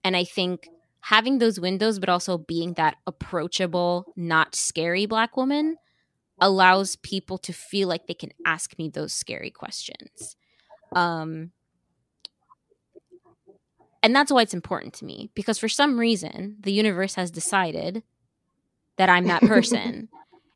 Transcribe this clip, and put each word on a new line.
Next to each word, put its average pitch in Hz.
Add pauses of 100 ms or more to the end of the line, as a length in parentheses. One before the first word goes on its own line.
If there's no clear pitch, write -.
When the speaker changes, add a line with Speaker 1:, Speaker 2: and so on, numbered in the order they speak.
Speaker 1:
And 185
I 180
think 180 (320)
having 233
those 226
windows, 196
but 185
also 180
being 170
that 156 (120)
approachable, 175
not 165
scary 175
Black 226
woman 294 (640)
allows 190
people -
to -
feel 190
like 175
they 175
can - (160)
ask -
me 160
those 151
scary -
questions. - (560)
Um, 165 (2500)
and 226
that's 285
why 254
it's 214
important -
to -
me, -
because 214
for 226
some 277
reason, 208
the 196
universe 196
has 180
decided 180 (920)
that 190
I'm 180
that 175
person. 233
Speaker 2:
<laughs> - (380)